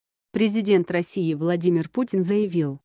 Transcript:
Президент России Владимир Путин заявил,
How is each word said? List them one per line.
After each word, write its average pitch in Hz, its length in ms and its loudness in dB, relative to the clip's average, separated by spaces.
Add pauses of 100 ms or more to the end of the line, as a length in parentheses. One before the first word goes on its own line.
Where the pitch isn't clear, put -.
(340)
Президент 202 560 2
России 175 440 -2
Владимир 170 560 0
Путин 240 340 -2
заявил, 170 600 0